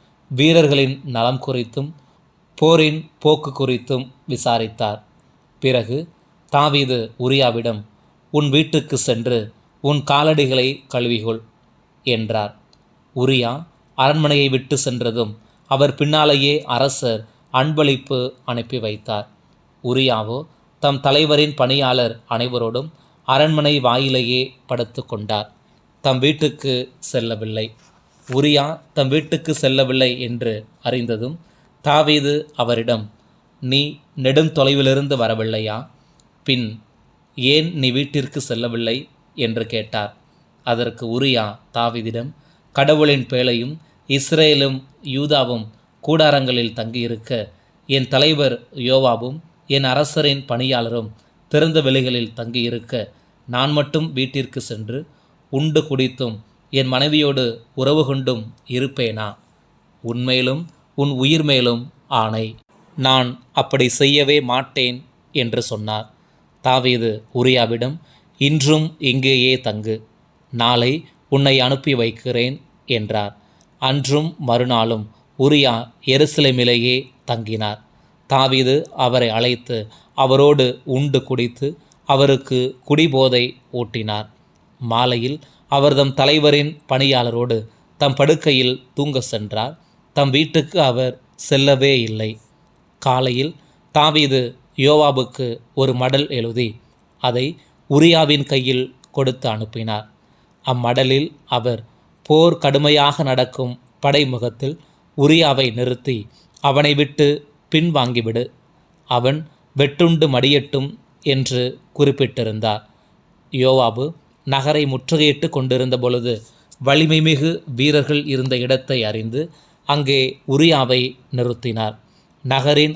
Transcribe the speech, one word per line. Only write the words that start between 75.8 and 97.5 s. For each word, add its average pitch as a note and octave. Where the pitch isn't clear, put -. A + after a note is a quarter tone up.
எருசலேமிலேயே B2+
தங்கினார். A2
தாவீது C3
அவரை B2
அழைத்து A#2
அவரோடு C3+
உண்டு C3+
குடித்து B2
அவருக்கு C3+
குடிபோதை C3
ஊட்டினார். G#2+
மாலையில் B2
அவர் C#3
தம் C#3
தலைவரின் D3
பணியாளரோடு B2
தம் C#3
படுக்கையில் C#3
தூங்க C#3+
சென்றார். G#2+
தம் C#3
வீட்டுக்கு D#3
அவர் B2+
செல்லவே C#3
இல்லை. A2
காலையில் C3
தாவீது D3
யோவாபுக்கு C3+
ஒரு C3+
மடல் C3
எழுதி A#2
அதை B2+